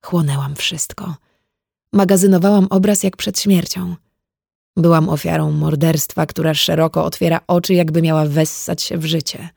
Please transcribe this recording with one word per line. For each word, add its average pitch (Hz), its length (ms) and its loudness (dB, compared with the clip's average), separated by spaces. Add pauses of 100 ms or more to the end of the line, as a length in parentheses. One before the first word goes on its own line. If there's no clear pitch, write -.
Chłonęłam 143 520 -2
wszystko. - 600 -8 (760)
Magazynowałam 190 760 4
obraz 196 320 2
jak 190 140 -2
przed - 240 -6
śmiercią. 180 560 0 (800)
Byłam 165 320 4
ofiarą 156 440 -2
morderstwa, 156 760 0
która 160 280 -2
szeroko 160 500 0
otwiera 165 420 -2
oczy, 175 280 0
jakby 165 280 2
miała 156 240 2
wessać 160 560 -2
się - 160 -6
w 156 60 -6
życie. 160 520 -6